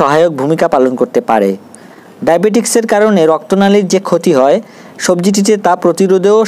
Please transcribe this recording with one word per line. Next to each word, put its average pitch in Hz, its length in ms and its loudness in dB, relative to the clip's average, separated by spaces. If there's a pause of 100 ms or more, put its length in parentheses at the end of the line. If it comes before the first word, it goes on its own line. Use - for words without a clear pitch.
সহায়ক 156 400 0
ভূমিকা 156 340 -2
পালন 127 260 2
করতে 123 200 -2
পারে। 110 300 0 (720)
ডায়াবেটিক্সের 208 680 0
কারণে 208 280 2 (120)
রক্তনালীর 196 600 0
যে 190 160 0
ক্ষতি 170 300 0
হয়, 139 180 2 (500)
সবজিটিতে 196 480 0 (100)
তা 175 120 2
প্রতিরোধেও 190 720 0